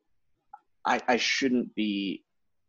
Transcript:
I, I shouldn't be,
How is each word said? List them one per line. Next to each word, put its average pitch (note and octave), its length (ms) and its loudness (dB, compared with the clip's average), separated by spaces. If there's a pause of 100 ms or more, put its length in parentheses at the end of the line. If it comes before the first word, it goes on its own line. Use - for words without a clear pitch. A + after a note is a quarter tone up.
(840)
I, B2 220 2
I B2+ 80 4
shouldn't B2 600 0
be, G2+ 500 -2 (440)